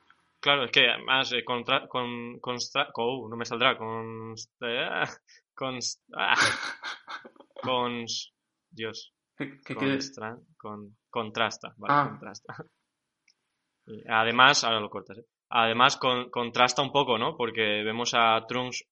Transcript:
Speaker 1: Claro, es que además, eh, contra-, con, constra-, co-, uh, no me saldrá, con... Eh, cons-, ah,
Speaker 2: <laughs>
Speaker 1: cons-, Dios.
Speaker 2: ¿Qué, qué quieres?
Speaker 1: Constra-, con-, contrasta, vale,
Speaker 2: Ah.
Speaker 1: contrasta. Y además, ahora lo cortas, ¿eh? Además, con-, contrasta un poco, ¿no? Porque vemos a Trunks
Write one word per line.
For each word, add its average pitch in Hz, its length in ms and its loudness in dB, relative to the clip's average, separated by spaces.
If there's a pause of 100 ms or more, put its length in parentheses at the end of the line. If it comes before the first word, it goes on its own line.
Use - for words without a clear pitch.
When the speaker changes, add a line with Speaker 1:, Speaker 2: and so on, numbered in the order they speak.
(420)
Speaker 1:
Claro, 143 240 4
es 113 60 -6
que 139 180 8
además, 120 420 0
eh, 120 140 -2
contra-, 131 420 0
con, 120 540 -6
constra-, 127 500 -4
co-, 120 300 -2
uh, 110 80 -12
no 117 80 -8
me 117 80 -6
saldrá, 120 320 2
con... 113 580 -8 (260)
Eh, 127 420 -2 (520)
cons-, 127 460 -6 (120)
ah, - 220 2
Speaker 2:
<laughs> - 1300 -4
Speaker 1:
cons-, 120 720 -2 (360)
Dios. 110 440 -10 (240)
Speaker 2:
¿Qué, 139 280 -10
qué 135 100 -8
quieres? 135 360 0
Speaker 1:
Constra-, 113 260 -10 (200)
con-, 104 380 -12 (140)
contrasta, 110 680 -2
vale, 107 160 0
Speaker 2:
Ah. 143 160 4
Speaker 1:
contrasta. - 440 -14 (1300)
Y 107 220 -14
además, 117 540 6
ahora 113 180 2
lo 104 80 -6
cortas, 98 300 -12
¿eh? - 60 -20 (240)
Además, 117 480 4
con-, 123 320 0
contrasta 123 520 2
un 131 100 -2
poco, 131 260 4
¿no? 143 200 -2
Porque 110 460 0
vemos 113 300 -2
a 113 340 4
Trunks 127 440 -6